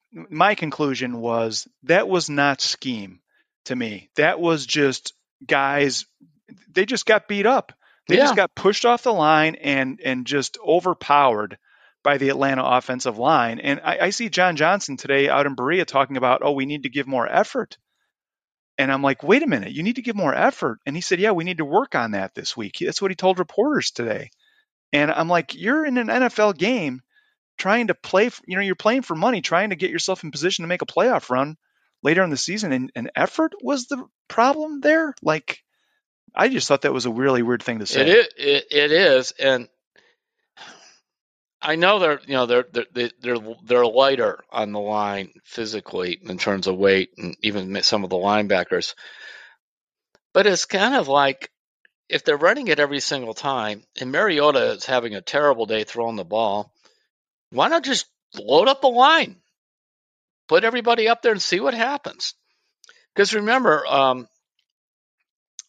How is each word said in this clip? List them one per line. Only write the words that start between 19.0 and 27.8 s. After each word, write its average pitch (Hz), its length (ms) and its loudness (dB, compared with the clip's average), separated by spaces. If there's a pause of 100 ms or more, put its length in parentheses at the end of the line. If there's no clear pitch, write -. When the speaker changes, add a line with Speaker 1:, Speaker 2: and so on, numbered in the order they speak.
Speaker 1:
like, 139 220 -2
"Wait 220 200 4
a 320 40 0
minute, 117 260 -2
you 147 100 -6
need 226 140 -2
to 254 40 -10
give 220 140 -6
more 170 180 0
effort." 147 520 -2
And 143 100 -6
he 175 60 -6
said, 175 180 -2
"Yeah, 214 120 2
we 170 120 -2
need 180 140 -6
to 156 80 -4
work 190 300 -2
on 117 160 -2
that 98 220 -4
this - 220 -10
week." 104 240 -10
That's - 220 -4
what 196 100 -2
he 180 40 -8
told 185 240 0
reporters 214 520 -2
today. 107 380 -6 (640)
And 147 180 2
I'm 165 160 -2
like, 170 260 0
"You're 285 320 -2
in 254 120 -2
an 226 120 -4
N 240 140 2
F 240 160 -2
L 208 140 4
game 165 480 -2 (560)
trying 220 300 0